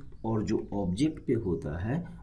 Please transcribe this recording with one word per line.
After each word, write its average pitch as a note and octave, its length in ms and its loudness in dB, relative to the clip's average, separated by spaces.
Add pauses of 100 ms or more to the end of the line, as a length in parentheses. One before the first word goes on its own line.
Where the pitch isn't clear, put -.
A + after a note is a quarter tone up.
(240)
और A2 200 2
जो G2+ 280 2
object G2+ 540 2
पे - 60 4
होता D#2+ 460 0
है B2+ 280 0 (160)